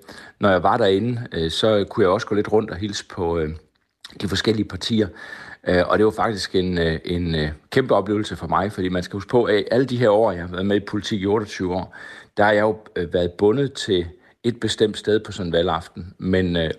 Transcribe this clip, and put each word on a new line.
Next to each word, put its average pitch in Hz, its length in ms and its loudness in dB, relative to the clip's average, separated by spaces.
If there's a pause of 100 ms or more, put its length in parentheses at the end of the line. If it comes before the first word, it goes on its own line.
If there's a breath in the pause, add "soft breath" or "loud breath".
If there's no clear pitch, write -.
(400 loud breath)
når 104 100 2
jeg 90 140 4
var 101 140 4
derinde, 117 540 2
øh, 82 200 -2
så 107 380 2
kunne - 140 0
jeg 90 80 6
også 107 160 0
gå 107 80 -2
lidt 101 160 0
rundt 107 200 2
og 80 60 -8
hilse 101 300 -6
på, 85 300 -2
øh, 78 120 -2 (720)
de 104 60 -4
forskellige 104 400 0
partier. 107 400 0 (600 loud breath)
Øh, 90 200 4
og 92 100 2
det 104 80 6
var 107 60 4
faktisk 95 440 -2
en, 90 220 0
øh, 82 280 0
en, 87 300 -2
øh, 76 140 -2 (220)
kæmpe 131 240 2
oplevelse 104 400 -2
for 82 120 -10
mig, 90 240 0
fordi 92 180 -4
man 90 140 -2
skal - 140 -10
huske 98 120 -10
på, 120 140 4
at 101 280 2
alle 127 140 4
de 123 120 -4
her 120 120 4
år, 104 220 4
jeg 87 100 -6
har 87 100 -8
været 92 140 -4
med 101 100 2
i 104 40 4
politik 101 420 -4
i 95 40 -2
otteogtyve 98 480 -2
år, 87 220 -6 (420 loud breath)
der 104 60 4
har 104 80 6
jeg 104 100 4
jo, 107 160 2 (180)
øh, 85 180 -4
været 87 180 2
bundet 123 420 2
til 90 320 -2 (380 soft breath)
et 117 160 -2
bestemt 107 380 0
sted 107 220 0
på 107 120 -10
sådan 95 160 -6
en 82 60 -4
valgaften. 87 640 -2
Men, 92 380 0
øh, 80 240 0